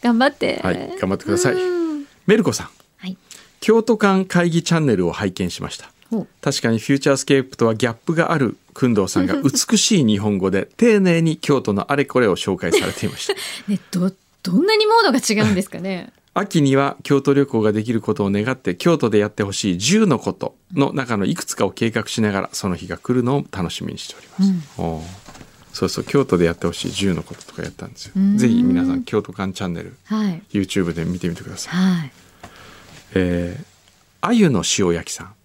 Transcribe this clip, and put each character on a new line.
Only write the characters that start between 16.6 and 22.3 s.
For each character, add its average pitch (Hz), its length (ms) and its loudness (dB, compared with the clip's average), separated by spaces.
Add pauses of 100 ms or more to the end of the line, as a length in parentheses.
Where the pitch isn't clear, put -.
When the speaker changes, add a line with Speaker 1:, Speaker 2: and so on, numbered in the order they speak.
Speaker 2:
に 135 120 4
は 139 280 0
京 139 180 2
都 139 140 2
旅 143 100 4
行 113 160 0
が 107 100 4
で 107 120 0
き 120 100 -4
る 110 80 0
こ 107 140 -2
と 101 100 -2
を 98 60 0
願 107 200 0
っ 131 60 -4
て、 90 180 -4
京 165 220 2
都 120 140 0
で 107 80 4
や 104 80 2
っ - 20 -4
て - 140 -4
ほ 98 80 -4
し 95 220 -2
い 87 40 -2
十 185 300 2
の 131 100 2
こ - 160 -4
と - 220 -8 (180)
の - 180 0
中 120 240 -4
の 101 100 0
い - 100 0
く - 80 -10
つ - 120 -10
か 101 120 0
を 92 40 -2
計 113 200 -2
画 110 160 -4
し - 160 -4
な 104 80 2